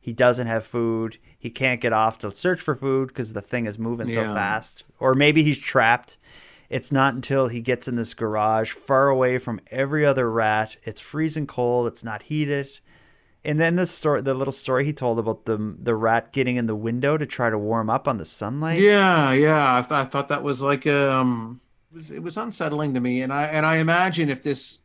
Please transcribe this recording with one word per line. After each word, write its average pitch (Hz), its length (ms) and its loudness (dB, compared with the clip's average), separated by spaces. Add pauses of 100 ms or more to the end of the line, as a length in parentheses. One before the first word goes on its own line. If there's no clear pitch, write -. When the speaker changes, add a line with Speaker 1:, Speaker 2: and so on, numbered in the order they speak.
Speaker 1:
He 120 140 -10
doesn't 123 320 4
have 113 180 -2
food. 113 540 -2 (200)
He 120 120 -10
can't 127 300 -2
get 117 120 0
off 110 280 2
to 104 100 -6
search 175 320 -2
for 147 120 -2
food 135 380 -2
'cause 110 220 -8
the 101 80 -8
thing 120 240 -4
is 104 120 -8
moving 117 300 -6
so 113 140 -2
Speaker 2:
Yeah. 110 120 -4
Speaker 1:
fast. 104 500 -4 (140)
Or 131 160 4
maybe 147 280 4
he's 147 160 2
trapped. - 580 2 (540)
It's - 200 -6
not 135 220 4
until 131 360 0
he 117 120 -6
gets 123 260 -2
in 120 100 -4
this 117 180 -4
garage 110 560 0
far 139 380 2
away 127 300 2
from 120 220 -6 (100)
every 139 360 0
other 131 240 2
rat. 110 540 0
It's 107 160 -10
freezing 156 460 -4
cold. 123 420 0
It's - 160 -10
not 110 180 -10
heated. 143 580 -4 (640)
And 151 160 -2
then 165 160 2
the 180 100 2
story, 147 360 -2
the 135 120 0
little 135 180 -4
story 131 320 -2
he 151 100 -2
told 120 240 -2
about 110 260 -4
the, 110 140 -2 (200)
the 120 160 -2
rat 113 380 0
getting 127 240 0
in 120 100 -2
the 110 80 -2
window 120 440 -2
to 151 80 -4
try 120 240 -2
to 110 80 -2
warm 107 320 -2
up 135 180 0
on 127 80 -2
the 87 80 -8
sunlight. 151 560 -4
Speaker 2:
Yeah, 190 520 6
yeah. 143 440 4
I 123 60 2
th-, 123 100 -6
I 139 120 2
thought 139 240 -4
that 143 140 -2
was 135 180 -4
like, 139 260 0
um, 131 760 0 (300)
it 160 60 -20
was, 160 140 -18
it 143 120 -12
was 165 140 -10
unsettling 151 580 -4
to 127 60 0
me, 123 220 0
and 131 100 -4
I, 143 120 0
and 151 200 0
I 160 120 4
imagine 165 520 2
if 131 140 -4
this - 420 -6